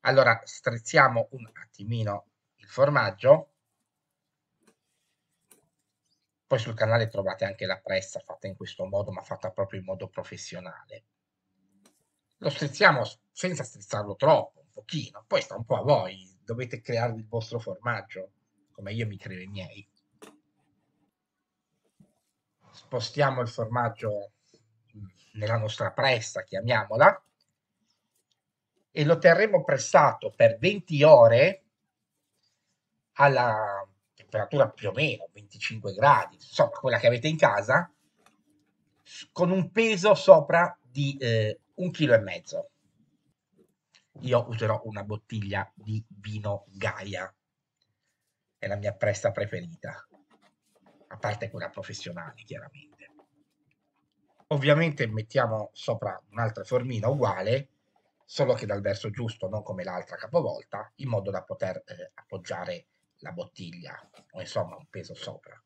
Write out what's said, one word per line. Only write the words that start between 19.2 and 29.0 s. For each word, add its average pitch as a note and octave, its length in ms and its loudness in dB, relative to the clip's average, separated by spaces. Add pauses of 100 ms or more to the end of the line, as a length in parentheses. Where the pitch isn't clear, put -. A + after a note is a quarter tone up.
i F#2 60 -16
miei. F#2+ 420 -16 (2750)
Spostiamo B2+ 680 -2
il A#2 60 -4
formaggio, A2+ 840 -4 (640)
mm, G2+ 100 -16 (280)
nella G#2+ 220 -2
nostra G#2+ 360 -4
pressa, B2 500 -2
chiamiamola, A2+ 840 2 (1700)
e D3+ 140 -2